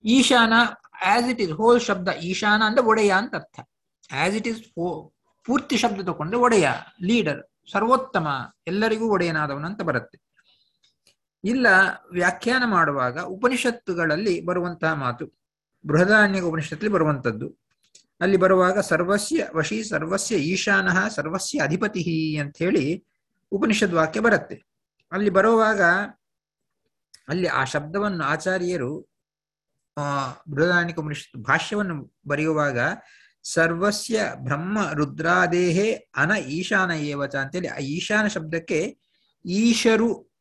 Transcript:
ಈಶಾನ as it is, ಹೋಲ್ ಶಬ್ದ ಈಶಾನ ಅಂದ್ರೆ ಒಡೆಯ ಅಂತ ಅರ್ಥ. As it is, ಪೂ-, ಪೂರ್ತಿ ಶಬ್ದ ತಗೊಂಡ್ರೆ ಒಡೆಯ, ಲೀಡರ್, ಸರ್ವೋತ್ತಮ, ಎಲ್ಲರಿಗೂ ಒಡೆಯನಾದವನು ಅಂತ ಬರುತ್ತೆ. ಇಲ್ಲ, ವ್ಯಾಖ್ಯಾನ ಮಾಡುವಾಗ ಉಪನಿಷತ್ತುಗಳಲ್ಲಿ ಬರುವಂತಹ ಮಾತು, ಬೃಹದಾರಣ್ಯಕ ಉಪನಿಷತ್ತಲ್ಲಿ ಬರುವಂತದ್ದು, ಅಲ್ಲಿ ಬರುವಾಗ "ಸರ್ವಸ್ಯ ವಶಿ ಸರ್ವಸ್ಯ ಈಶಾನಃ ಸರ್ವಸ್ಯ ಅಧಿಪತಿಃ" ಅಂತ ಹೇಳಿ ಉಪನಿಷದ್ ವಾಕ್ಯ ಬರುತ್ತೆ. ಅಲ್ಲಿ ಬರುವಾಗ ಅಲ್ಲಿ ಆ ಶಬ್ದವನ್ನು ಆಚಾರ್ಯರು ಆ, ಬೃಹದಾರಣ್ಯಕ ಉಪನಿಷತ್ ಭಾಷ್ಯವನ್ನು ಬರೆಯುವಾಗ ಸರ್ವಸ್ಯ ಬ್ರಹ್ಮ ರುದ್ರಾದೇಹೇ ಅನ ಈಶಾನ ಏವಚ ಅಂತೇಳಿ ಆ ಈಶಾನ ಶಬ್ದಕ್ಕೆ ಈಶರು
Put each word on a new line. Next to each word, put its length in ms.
ಈಶಾನ 500
as 140
it 60
is, 120
ಹೋಲ್ 300
ಶಬ್ದ 280
ಈಶಾನ 560
ಅಂದ್ರೆ 200
ಒಡೆಯ 320
ಅಂತ 180
ಅರ್ಥ. 240
As 160
it 60
is, 120
ಪೂ-, 540
ಪೂರ್ತಿ 320
ಶಬ್ದ 240
ತಗೊಂಡ್ರೆ 360
ಒಡೆಯ, 320
ಲೀಡರ್, 420
ಸರ್ವೋತ್ತಮ, 840
ಎಲ್ಲರಿಗೂ 420
ಒಡೆಯನಾದವನು 580
ಅಂತ 140
ಬರುತ್ತೆ. 400
ಇಲ್ಲ, 240
ವ್ಯಾಖ್ಯಾನ 540
ಮಾಡುವಾಗ 540
ಉಪನಿಷತ್ತುಗಳಲ್ಲಿ 1200
ಬರುವಂತಹ 520
ಮಾತು, 380
ಬೃಹದಾರಣ್ಯಕ 580
ಉಪನಿಷತ್ತಲ್ಲಿ 500
ಬರುವಂತದ್ದು, 640
ಅಲ್ಲಿ 160
ಬರುವಾಗ 420
"ಸರ್ವಸ್ಯ 760
ವಶಿ 280
ಸರ್ವಸ್ಯ 520
ಈಶಾನಃ 720
ಸರ್ವಸ್ಯ 560
ಅಧಿಪತಿಃ" 760
ಅಂತ 160
ಹೇಳಿ 460
ಉಪನಿಷದ್ 420
ವಾಕ್ಯ 260
ಬರುತ್ತೆ. 440
ಅಲ್ಲಿ 180
ಬರುವಾಗ 520
ಅಲ್ಲಿ 200
ಆ 160
ಶಬ್ದವನ್ನು 600
ಆಚಾರ್ಯರು 880
ಆ, 340
ಬೃಹದಾರಣ್ಯಕ 500
ಉಪನಿಷತ್ 440
ಭಾಷ್ಯವನ್ನು 680
ಬರೆಯುವಾಗ 520
ಸರ್ವಸ್ಯ 920
ಬ್ರಹ್ಮ 560
ರುದ್ರಾದೇಹೇ 1040
ಅನ 380
ಈಶಾನ 600
ಏವಚ 440
ಅಂತೇಳಿ 320
ಆ 100
ಈಶಾನ 500
ಶಬ್ದಕ್ಕೆ 720
ಈಶರು 960